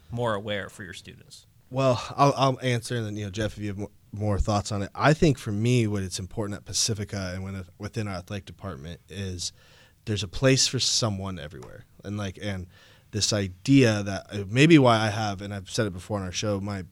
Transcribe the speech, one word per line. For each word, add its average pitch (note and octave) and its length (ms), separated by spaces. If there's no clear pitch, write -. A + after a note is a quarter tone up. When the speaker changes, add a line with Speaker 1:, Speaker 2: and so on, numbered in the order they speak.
Speaker 1:
more A#2+ 240
aware G2+ 360
for - 140
your E2+ 100
students? - 520
Speaker 2:
Well, C3 320
I'll, C#3 220
I'll C3 240
answer, B2 340
and A2+ 100
then, G#2 120
you G#2+ 80
know, G2+ 40
Jeff, G#2 280
if - 20
you G#2 80
have G2 100
mo-, G#2 140
more G#2 260
thoughts G#2 320
on G2+ 120
it. F#2+ 120
I B2 180
think D#3 240
for - 140
me, A#2 340
what G#2 160
it's F#2 160
important G2+ 400
at - 80
Pacifica G2+ 720
and F#2+ 80
when G2 120
it, F#2 100
within G#2 300
our G2 80
athletic F2+ 300
department E2 640
is F#2 420
there's G#2 180
a G2+ 60
place C3 360
for C3 140
someone G2 580
everywhere, C#2+ 480
and, G#2 120
like, G2 240
and F#2+ 260
this G#2 220
idea G#2+ 720
that, G2 280
uh, G2+ 160
maybe C#3+ 320
why A#2+ 200
I A2 100
have, G#2 320
and G2+ 120
I've G2 160
said A#2 160
it G2+ 60
before F#2 280
on F#2+ 40
our F2+ 80
show, G2+ 300
my G2 300